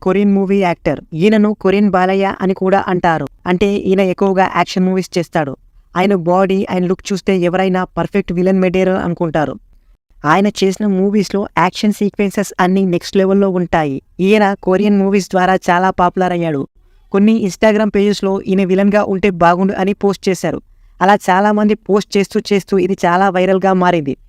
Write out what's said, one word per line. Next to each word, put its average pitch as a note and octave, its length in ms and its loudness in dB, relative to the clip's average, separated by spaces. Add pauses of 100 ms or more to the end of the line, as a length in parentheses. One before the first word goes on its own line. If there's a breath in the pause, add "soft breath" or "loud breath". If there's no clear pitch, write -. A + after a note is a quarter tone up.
కొరియన్ G3 320 2
మూవీ G3 260 0
యాక్టర్. E3+ 400 -2 (140)
ఈయనను G#3 360 2 (120)
కొరియన్ G3 300 2
బాలయ్య F#3+ 360 0 (140)
అని F#3+ 120 0
కూడా F#3+ 340 0
అంటారు. E3+ 380 -2 (220)
అంటే F3+ 220 2 (180)
ఈయన F#3+ 140 2
ఎక్కువగా F#3+ 440 0 (100)
యాక్షన్ F3+ 320 0
మూవీస్ F#3 240 -2
చేస్తాడు. D#3 420 -4 (420)
ఆయన F#3 180 2 (140)
బాడీ, F#3+ 380 2
ఆయన F#3 200 -4
లుక్ F3+ 220 -2
చూస్తే G3 340 -2
ఎవరైనా F#3 400 0 (140)
పర్ఫెక్ట్ F#3 380 -4
విలన్ F#3 300 0
మెటీరియల్ F#3 440 0
అనుకుంటారు. D#3+ 480 -4 (680)
ఆయన F3 320 2
చేసిన F#3+ 320 -2
మూవీస్లో G3 540 0 (160)
యాక్షన్ F#3 400 0
సీక్వెన్సెస్ G3+ 640 -4
అన్నీ F#3+ 260 2
నెక్స్ట్ F3 320 -2
లెవెల్లో G3 340 2
ఉంటాయి. E3 460 -2 (220)
ఈయన G3+ 280 4 (160)
కొరియన్ G3+ 360 2
మూవీస్ G3 300 0
ద్వారా F#3 260 2
చాలా F#3 360 0
పాపులర్ F3+ 460 0
అయ్యాడు. D#3+ 260 -4 (480)
కొన్ని G#3 320 2
Instagram G#3+ 460 2
పేజెస్‌లో G3 520 0
ఈయన G3 240 0
విలన్గా G3 380 2
ఉంటే G3 260 -2 (140)
బాగుండు F3+ 300 2
అని G3 200 -2
పోస్ట్ G3+ 320 -2
చేశారు. F3+ 340 -2 (400)
అలా G3 220 2
చాలామంది G#3 540 2
పోస్ట్ G3 380 -2
చేస్తూ G3+ 260 0
చేస్తూ G3 380 -2
ఇది F#3+ 180 0
చాలా F#3 340 2
వైరల్గా F#3 440 2
మారింది. F3 400 0 (160)